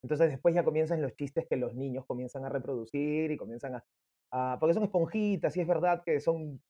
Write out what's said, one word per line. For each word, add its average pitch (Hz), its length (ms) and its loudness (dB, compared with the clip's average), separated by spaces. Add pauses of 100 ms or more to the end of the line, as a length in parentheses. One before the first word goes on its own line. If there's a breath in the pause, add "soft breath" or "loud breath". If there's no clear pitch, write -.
Entonces, 151 280 4
después 165 240 2
ya 170 80 4
comienzan 156 380 2
los 135 140 -2
chistes 147 340 -4
que 135 80 0
los 117 180 -2
niños 131 320 -6
comienzan 127 380 -6
a 135 40 -4
reproducir 143 800 -2
y 151 60 -2
comienzan 120 380 -8
a, 117 100 -10 (460)
a, 127 280 0
porque 165 160 4
son 214 80 0
esponjitas, 190 760 0
y 180 40 0
es 160 60 0
verdad 175 380 2
que 151 160 2
son, 156 480 -2